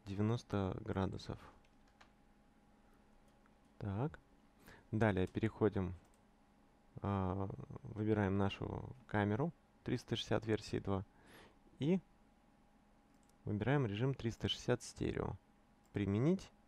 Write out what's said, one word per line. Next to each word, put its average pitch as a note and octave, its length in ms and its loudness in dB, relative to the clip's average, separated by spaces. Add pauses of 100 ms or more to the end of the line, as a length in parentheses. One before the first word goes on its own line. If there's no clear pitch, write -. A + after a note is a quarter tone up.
девяносто G2+ 760 0
градусов. G#2 580 -2 (2500)
Так. A2 400 -2 (720)
Далее G#2 360 4
переходим, G2 680 0 (1080)
а, G2 460 0 (340)
выбираем G#2+ 560 2
нашу - 560 -2 (120)
камеру G#2+ 460 2 (300)
триста A#2+ 320 -4
шестьдесят A2 320 0
версии G#2+ 320 0
два G2 260 -2 (760)
и F3 200 2 (1400)
выбираем A#2 420 4
режим A2+ 280 0
триста A2+ 340 -2
шестьдесят - 340 0
стерео. - 540 -2 (560)
Применить, G#2+ 580 2 (180)